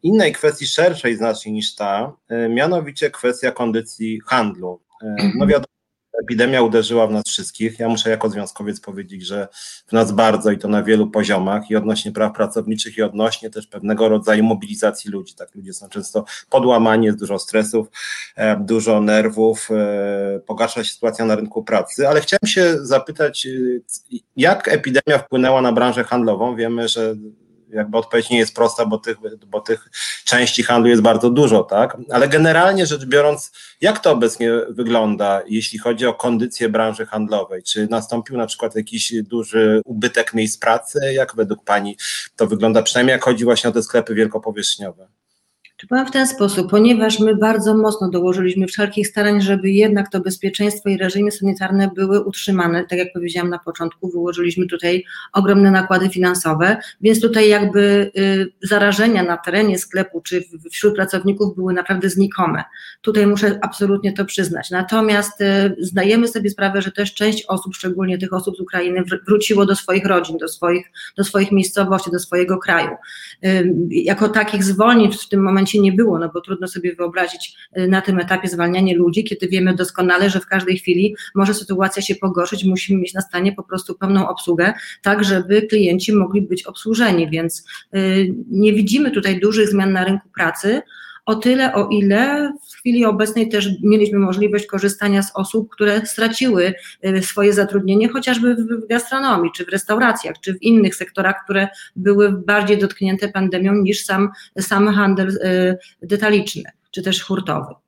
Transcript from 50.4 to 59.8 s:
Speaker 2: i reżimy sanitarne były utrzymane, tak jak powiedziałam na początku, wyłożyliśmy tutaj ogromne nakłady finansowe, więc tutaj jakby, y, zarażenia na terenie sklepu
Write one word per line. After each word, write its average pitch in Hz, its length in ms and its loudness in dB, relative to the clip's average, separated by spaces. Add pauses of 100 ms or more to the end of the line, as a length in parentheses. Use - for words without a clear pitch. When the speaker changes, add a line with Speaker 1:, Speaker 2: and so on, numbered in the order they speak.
Speaker 2:
i 190 60 2
reżimy 196 340 0
sanitarne 196 640 0
były 196 300 2
utrzymane, 180 640 -2
tak 180 120 -4
jak 180 140 -4
powiedziałam 175 380 -4
na 175 80 -6
początku, 170 520 -8
wyłożyliśmy 175 560 -2
tutaj 175 380 -2 (280)
ogromne 196 380 6
nakłady 190 380 2
finansowe, 180 680 2 (240)
więc 220 200 4
tutaj 220 280 6
jakby, 202 720 4
y, 190 340 2 (100)
zarażenia 202 600 2
na 170 140 0
terenie 190 420 0
sklepu 190 420 -4